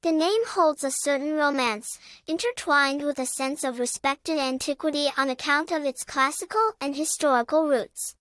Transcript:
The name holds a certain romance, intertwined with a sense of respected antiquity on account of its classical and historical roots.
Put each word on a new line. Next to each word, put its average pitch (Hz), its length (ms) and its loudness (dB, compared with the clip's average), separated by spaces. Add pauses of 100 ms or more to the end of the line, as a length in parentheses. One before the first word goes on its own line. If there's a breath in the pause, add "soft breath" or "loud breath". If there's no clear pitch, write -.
The 330 80 2
name 359 380 2
holds 311 340 2
a 269 80 -2
certain 285 440 -2
romance, 269 640 0 (300 loud breath)
intertwined 285 800 0
with 285 160 -2
a 254 40 -2
sense 269 380 -4
of 262 160 -2
respected 277 580 -2
antiquity 285 720 0 (100)
on 269 140 0
account 294 400 0
of 311 140 -2
its 262 180 -4
classical 359 800 0
and 277 160 -4
historical 294 720 2
roots. - 520 -2